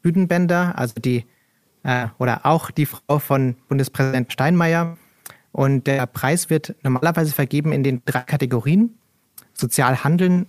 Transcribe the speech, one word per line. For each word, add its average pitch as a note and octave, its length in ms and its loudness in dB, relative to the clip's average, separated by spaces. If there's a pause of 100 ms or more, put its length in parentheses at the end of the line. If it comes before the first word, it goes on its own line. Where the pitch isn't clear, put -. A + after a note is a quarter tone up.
Büdenbender, F3 760 2
also A#2+ 180 -4
die, A#2+ 300 -2 (580)
äh, B2 240 -2 (100)
oder B2 280 -2
auch D#3 260 0
die D3 140 0
Frau - 340 -2
von C3 360 0 (120)
Bundespräsident C3+ 640 -2
Steinmeier. E3 680 0 (540)
Und C3+ 360 0
der C3+ 180 0
Preis - 440 -2
wird D#3 340 -2
normalerweise D#3 480 0
vergeben D3 400 -2
in C#3 120 0
den C3 220 0
drei C3 160 -2
Kategorien: C#3+ 760 0 (560)
sozial B2+ 500 0
handeln F3+ 460 2